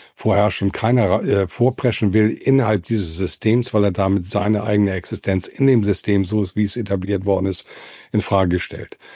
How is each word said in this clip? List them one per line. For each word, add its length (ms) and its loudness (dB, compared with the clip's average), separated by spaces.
vorherrscht 480 0
und 100 0
keiner, 500 2
äh, 260 0
vorpreschen 640 0
will 180 4
innerhalb 540 0
dieses 320 -2
Systems, 580 0
weil 100 4
er 60 2
damit 360 0
seine 360 0
eigene 300 0
Existenz 560 -4
in 180 0
dem 160 4
System, 420 0
so 180 -2
ist, 120 -6
wie 100 0
es 120 -4
etabliert 480 -4
worden 220 0
ist, 200 -4
in 80 2
Frage 400 0
stellt. 380 -12